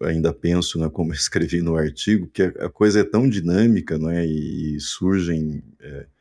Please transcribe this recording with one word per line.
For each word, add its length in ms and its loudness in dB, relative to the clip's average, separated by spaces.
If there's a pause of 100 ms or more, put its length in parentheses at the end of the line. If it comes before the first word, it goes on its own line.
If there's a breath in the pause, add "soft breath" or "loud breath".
ainda 320 0
penso, 440 0
né, 120 -2
como 220 -4
eu 40 -6
escrevi 460 -2
no 160 0
artigo, 500 0
que 160 0
a, 220 -2
a 40 -6
coisa 300 4
é 60 6
tão 220 2
dinâmica, 680 2
né, 300 0
e, 480 -4
e 60 -6
surgem, 840 -2 (160)
é, 260 -14 (160)